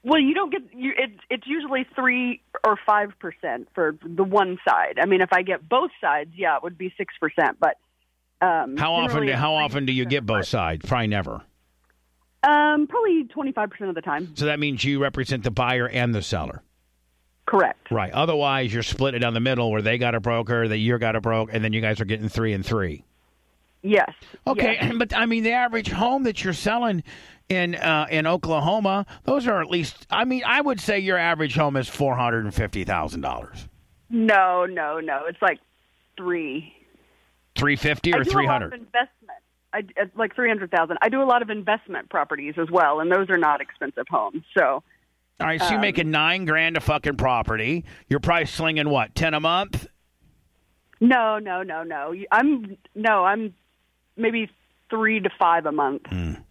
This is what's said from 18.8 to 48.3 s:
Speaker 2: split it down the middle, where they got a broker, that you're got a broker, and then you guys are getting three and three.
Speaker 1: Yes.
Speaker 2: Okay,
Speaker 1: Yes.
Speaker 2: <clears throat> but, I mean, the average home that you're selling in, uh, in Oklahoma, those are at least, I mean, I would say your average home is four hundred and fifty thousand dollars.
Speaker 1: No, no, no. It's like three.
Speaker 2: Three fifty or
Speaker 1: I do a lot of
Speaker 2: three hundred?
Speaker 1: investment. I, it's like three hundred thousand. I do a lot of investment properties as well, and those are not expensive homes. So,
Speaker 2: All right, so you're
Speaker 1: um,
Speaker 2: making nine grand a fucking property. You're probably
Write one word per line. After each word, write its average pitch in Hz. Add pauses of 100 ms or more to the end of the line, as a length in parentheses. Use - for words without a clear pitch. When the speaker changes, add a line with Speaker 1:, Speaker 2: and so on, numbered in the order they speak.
Speaker 2:
split 135
it 120
down 117
the 113
middle, 120
where 107
they 113
got 120
a 113
broker, 117
that 107
you're 117
got 113
a 110
broker, 110
and 110
then 110
you 110
guys 110
are 110
getting 107
three 110
and 95
three. 92 (800)
Speaker 1:
Yes. 196 (360)
Speaker 2:
Okay, 254
Speaker 1:
Yes. 233
Speaker 2:
<clears throat> 233
but, 226
I 226
mean, 226
the 226
average 233
home 254
that 220
you're 185
selling 208 (440)
in, 175
uh, 156
in 156
Oklahoma, 180 (180)
those 254
are 196
at 156
least, 170
I 220
mean, 254
I 240
would 269
say 208
your 190
average 160
home 147
is 131
four 135
hundred 117
and 104
fifty 101
thousand 80
dollars. 60 (440)
Speaker 1:
No, 196
no, 160
no. 147
It's 175
like 175 (600)
three. 165 (840)
Speaker 2:
Three 143
fifty 151
or -
Speaker 1:
I -
do 359
a -
lot -
of -
Speaker 2:
three 381
hundred? 127
Speaker 1:
investment. 240 (340)
I, 202 (180)
it's 190
like 220
three 247
hundred 196
thousand. 165
I 226
do 269
a -
lot 240
of 220
investment 208
properties 147
as 165
well, 165
and 170
those 190
are 180
not 151
expensive -
homes. 120 (140)
So, 139 (580)
Speaker 2:
All -
right, 147
so 180
you're 165
Speaker 1:
um, 208
Speaker 2:
making 175
nine 165
grand 160
a 156
fucking 147
property. 120 (240)
You're 139
probably 165